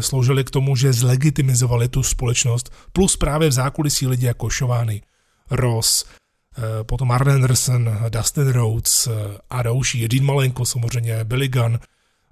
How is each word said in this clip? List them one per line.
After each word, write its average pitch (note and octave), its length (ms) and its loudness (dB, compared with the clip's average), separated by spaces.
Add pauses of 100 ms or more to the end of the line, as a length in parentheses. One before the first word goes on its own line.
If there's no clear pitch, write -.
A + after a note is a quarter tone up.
sloužili C3+ 440 2
k B2 60 -12
tomu, C#3 260 0
že C3 160 4
zlegitimizovali B2+ 960 2
tu C3 140 -2
společnost, A#2+ 720 -2 (200)
plus - 240 2
právě D3+ 320 2
v C#3 40 2
zákulisí C#3 540 0
lidi B2+ 200 0
jako A2+ 240 -2
Schiavone, A#2 500 -2 (500)
Ross, A#2+ 540 0
eh, - 800 -10
potom A#2+ 260 -2
Arn B2+ 200 2
Anderson, B2 680 2 (100)
Dustin A#2 400 -2
Rhodes, A#2 580 0
eh, G2+ 320 -6 (120)
a B2 120 -4
další, A#2 460 -2
Dean C3 160 2
Malenko C3+ 420 0
samozřejmě, A#2 580 -4
Billy B2+ 240 -2
Gunn. A#2+ 300 0 (520)